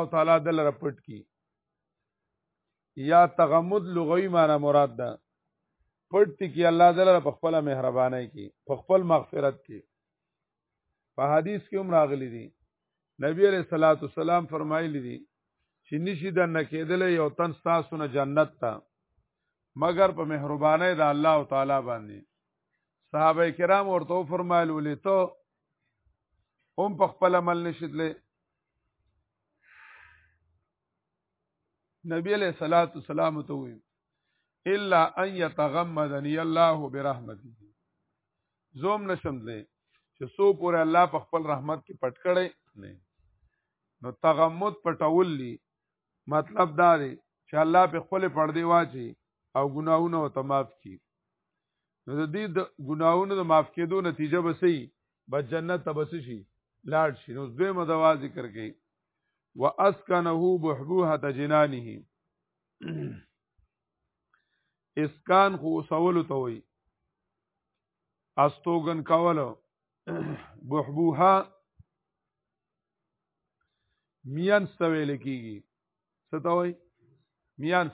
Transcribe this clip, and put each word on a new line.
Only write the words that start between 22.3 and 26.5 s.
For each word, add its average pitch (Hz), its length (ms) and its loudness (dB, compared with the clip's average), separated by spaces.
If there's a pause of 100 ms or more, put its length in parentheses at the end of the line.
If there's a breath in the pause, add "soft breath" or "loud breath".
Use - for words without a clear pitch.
صحابه 160 380 4
کرام 190 360 2
ورته 170 260 -2
وفرمایل، 175 560 0
"ولې 151 340 -4
ته 196 140 2 (1600)